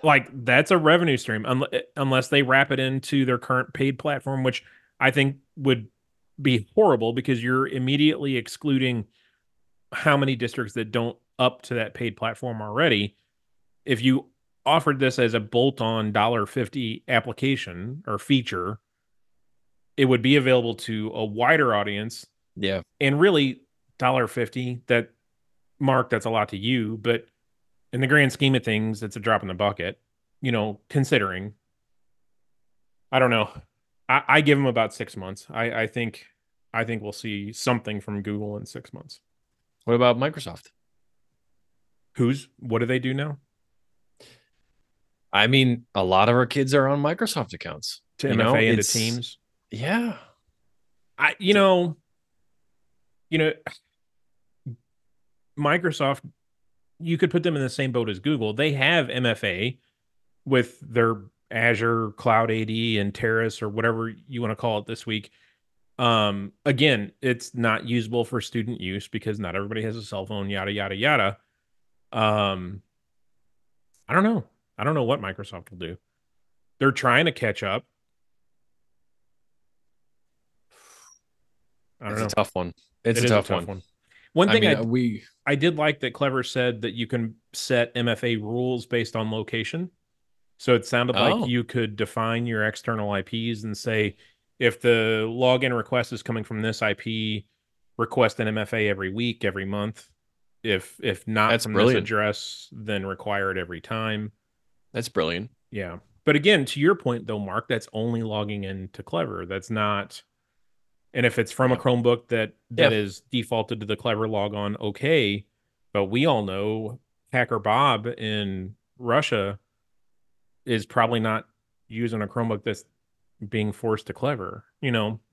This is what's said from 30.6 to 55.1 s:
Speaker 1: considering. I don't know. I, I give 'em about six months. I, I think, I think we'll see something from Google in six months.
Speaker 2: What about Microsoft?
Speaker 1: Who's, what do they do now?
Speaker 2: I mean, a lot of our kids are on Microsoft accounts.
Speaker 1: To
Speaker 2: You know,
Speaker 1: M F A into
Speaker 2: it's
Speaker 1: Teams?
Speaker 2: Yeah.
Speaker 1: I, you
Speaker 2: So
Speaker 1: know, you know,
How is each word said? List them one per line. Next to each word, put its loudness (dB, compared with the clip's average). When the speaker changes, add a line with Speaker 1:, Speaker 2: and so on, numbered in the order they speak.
Speaker 1:
considering. 0
I 2
don't 6
know. 2
I, 4
I 8
give 6
'em 2
about 0
six -10
months. -12
I, -2
I 0
think, -6
I -2
think -6
we'll -8
see -10
something -2
from -8
Google -6
in -12
six -18
months. -20
Speaker 2:
What 2
about 6
Microsoft? -6
Speaker 1:
Who's, 0
what -2
do 0
they 0
do -2
now? -6
Speaker 2:
I 4
mean, 4
a 2
lot 6
of 4
our 4
kids 0
are 4
on 0
Microsoft -4
accounts. -12
Speaker 1:
To -4
Speaker 2:
You 0
know, 4
Speaker 1:
M 4
F 4
A 4
into 4
Speaker 2:
it's -2
Speaker 1:
Teams? -4
Speaker 2:
Yeah. -4
Speaker 1:
I, 2
you 2
Speaker 2:
So 6
Speaker 1:
know, 4
you 0
know, 2